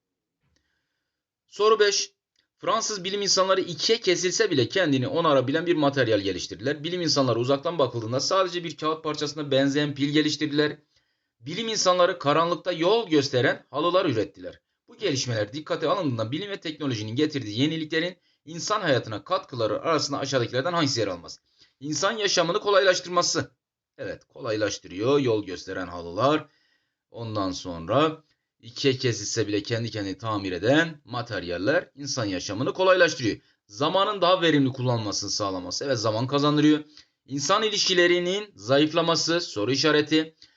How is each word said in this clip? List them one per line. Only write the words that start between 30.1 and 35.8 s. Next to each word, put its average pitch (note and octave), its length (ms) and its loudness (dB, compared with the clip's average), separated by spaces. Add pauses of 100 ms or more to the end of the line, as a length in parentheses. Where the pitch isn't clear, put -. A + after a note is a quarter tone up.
tamir G2+ 340 -4
eden D3 520 0
materyaller G#2+ 880 -4
insan C3+ 300 -6
yaşamını G2+ 480 -4
kolaylaştırıyor. E3+ 640 2 (300)
Zamanın F#3+ 540 0
daha F3 220 4
verimli D3 300 4
kullanılmasını A2 580 -4
sağlaması. F#2 540 -6